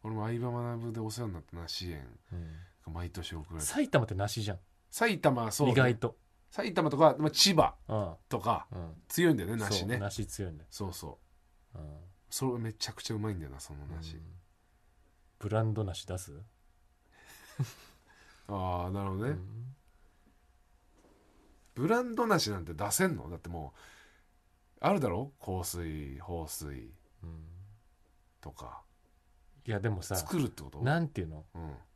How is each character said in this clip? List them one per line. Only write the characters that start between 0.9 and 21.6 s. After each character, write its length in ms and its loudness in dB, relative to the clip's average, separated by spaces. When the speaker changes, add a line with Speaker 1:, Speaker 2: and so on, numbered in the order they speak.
Speaker 1:
で 60 -4
お 100 -2
世 120 -6
話 60 -2
に 60 -4
な 60 -8
っ 20 -18
た 140 -14
梨 340 -6
園 280 -10
Speaker 2:
う 40 -6
ん。 100 -6
Speaker 1:
が 60 -8
毎 180 -4
年 240 -8
送 160 -6
ら 60 -8
れ 40 -4
て。 60 -2
Speaker 2:
埼 240 0
玉 140 4
っ 40 -6
て 60 -4
梨 280 -2
じ 80 -4
ゃ 40 -4
ん。 40 -10
Speaker 1:
埼 300 2
玉、 300 4
そ 140 2
う 20 6
ね。 60 6
Speaker 2:
意 40 6
外 220 6
と。 180 -2
Speaker 1:
埼 220 -2
玉 160 4
と 80 2
か、 220 10
ま 80 4
あ、 40 6
千 240 6
葉 200 6
Speaker 2:
う 60 0
ん。 220 0
Speaker 1:
と 100 -2
か、 340 0
Speaker 2:
う 60 -8
ん。 300 -10
Speaker 1:
強 220 6
い 40 8
ん 20 4
だ 60 0
よ 80 -2
ね、 60 0
梨 300 2
ね。 80 0
Speaker 2:
そ 40 0
う、 40 0
梨 240 -2
強 220 -4
い 40 -6
ん 40 -10
だ 60 -14
よ。 80 -20
Speaker 1:
そ 180 -6
う 40 -6
そ 260 -12
う。 40 -12
Speaker 2:
う 40 -12
ん。 160 -12
Speaker 1:
そ 220 0
れ 80 0
め 120 -4
ち 160 -6
ゃ 40 -8
く 100 -14
ち 100 -4
ゃ 40 0
う 20 0
ま 140 0
い 20 -2
ん 60 -6
だ 60 -8
よ 40 -10
な、 80 -12
そ 160 -12
の 120 -10
梨。 300 -8
Speaker 2:
う 40 -14
ん。 20 -16
ブ 80 -4
ラ 140 4
ン 120 2
ド 80 0
梨 240 -4
出 100 -4
す？ 220 -10
Speaker 1:
<laughs> 80 -14
あ 400 0
ー、 20 -2
な 140 -2
る 60 -2
ほ 80 -2
ど 80 -2
ね。 40 0
Speaker 2:
う 40 0
ん。 420 -10